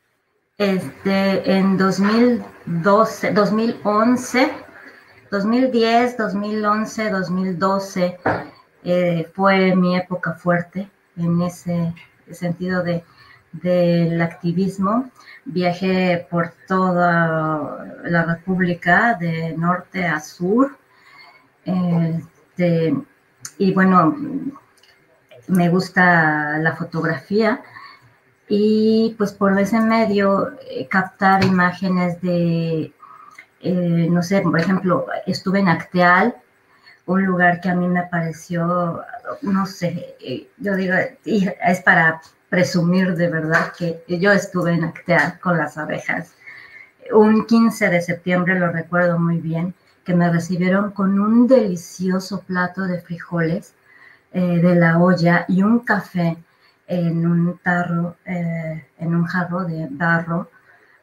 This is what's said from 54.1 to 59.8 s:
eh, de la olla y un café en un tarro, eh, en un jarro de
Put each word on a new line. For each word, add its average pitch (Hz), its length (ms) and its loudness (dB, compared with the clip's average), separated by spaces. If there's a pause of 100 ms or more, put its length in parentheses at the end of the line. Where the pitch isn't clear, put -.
eh, 175 280 0
de 180 140 4
la 165 240 4
olla 175 480 4
y 190 160 2
un 233 160 2
café 175 580 -2 (500)
en 170 380 -2
un 170 380 0
tarro, 175 640 -2
eh, 165 600 -6 (120)
en 170 180 -2
un 170 100 2
jarro 180 400 -4
de 160 240 -6